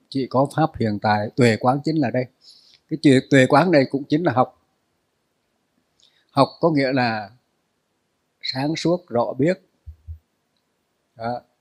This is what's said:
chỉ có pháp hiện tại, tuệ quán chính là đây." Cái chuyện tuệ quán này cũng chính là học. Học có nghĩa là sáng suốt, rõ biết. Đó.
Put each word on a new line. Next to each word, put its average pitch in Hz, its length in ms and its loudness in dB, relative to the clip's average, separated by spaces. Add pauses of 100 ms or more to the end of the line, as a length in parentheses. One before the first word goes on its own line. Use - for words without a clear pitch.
chỉ 131 180 -6
có 135 280 0
pháp 156 140 -2 (100)
hiện 107 220 -2
tại, 107 340 -2
tuệ 117 240 2
quán 131 240 0
chính 160 120 -2
là 143 160 0
đây." 127 140 -4 (640)
Cái 156 120 -8
chuyện 131 280 4
tuệ 135 200 6
quán 160 220 4
này 139 180 4
cũng 139 140 -6
chính 151 200 -2
là 165 80 0
học. 123 300 -2 (1700)
Học 135 160 4 (120)
có 165 120 2
nghĩa 139 200 0
là 113 380 -2 (1120)
sáng 143 340 -6
suốt, 175 320 -2
rõ 117 300 -2
biết. 160 240 0 (1500)
Đó. 120 260 -8 (200)